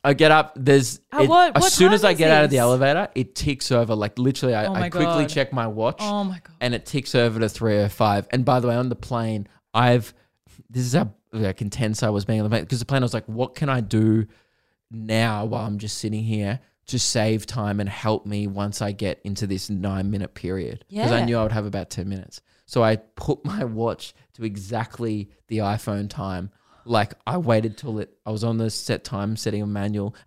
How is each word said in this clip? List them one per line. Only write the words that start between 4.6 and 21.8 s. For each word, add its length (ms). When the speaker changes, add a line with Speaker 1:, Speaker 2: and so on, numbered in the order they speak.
Speaker 2:
Oh 80
Speaker 1:
I 60
Speaker 2:
my 100
Speaker 1:
quickly 320
Speaker 2:
God. 60
Speaker 1:
check 240
my 160
watch. 320
Speaker 2:
Oh 240
my 180
God. 180
Speaker 1:
And 140
it 100
ticks 300
over 240
to 100
three 300
oh 100
five. 440
And 120
by 140
the 80
way, 80
on 140
the 80
plane, 500
I've, 380
this 180
is 60
how, 200
like, 300
intense 400
I 60
was 160
being 160
on 40
the 60
plane, 160
'cause 140
the 40
plane, 180
I 20
was 100
like, 120
"What 280
can 140
I 120
do 460
now 540
while 220
I'm 120
just 200
sitting 260
here 340
to 140
save 460
time 340
and 80
help 380
me 200
once 340
I 120
get 320
into 240
this 200
nine-minute 680
period?" 540
'Cause 220
I 80
Speaker 2:
Yeah. 60
Speaker 1:
knew 120
I 60
would 80
have 160
about 240